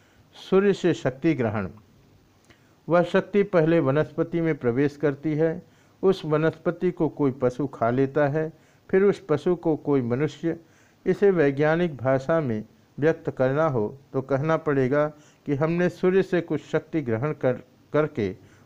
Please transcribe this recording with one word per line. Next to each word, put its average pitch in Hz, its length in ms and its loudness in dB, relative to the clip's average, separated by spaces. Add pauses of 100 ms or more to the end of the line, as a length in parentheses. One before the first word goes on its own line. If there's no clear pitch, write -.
(360)
सूर्य 196 380 2
से 175 200 0
शक्ति 151 400 -2
ग्रहण। 110 340 -2 (1200)
वह 170 160 4
शक्ति 196 400 0
पहले 165 360 2
वनस्पति 156 640 -2
में 160 160 0
प्रवेश 135 400 0
करती 147 360 -2
है, 160 280 0 (420)
उस 190 220 2
वनस्पति 160 680 -2
को 165 180 -2
कोई 143 220 0
पशु 127 360 -2
खा 117 220 -2
लेता 135 380 0
है, 156 240 -4 (380)
फिर 190 140 2
उस 196 220 2
पशु 151 300 0
को 165 200 -2
कोई 143 260 0
मनुष्य। 143 560 -4 (480)
इसे 196 260 2
वैज्ञानिक 156 680 2
भाषा 135 420 0
में 113 240 -2 (340)
व्यक्त 156 320 0
करना 135 380 0
हो 117 200 -2 (260)
तो 135 80 -2
कहना 139 360 -2
पड़ेगा 147 540 0 (340)
कि 143 100 -4
हमने 170 340 0
सूर्य 185 340 0
से 175 180 -2
कुछ 160 200 -4
शक्ति 160 400 -4
ग्रहण 123 320 -2
कर, 131 200 0 (400)
करके 147 420 -2 (300)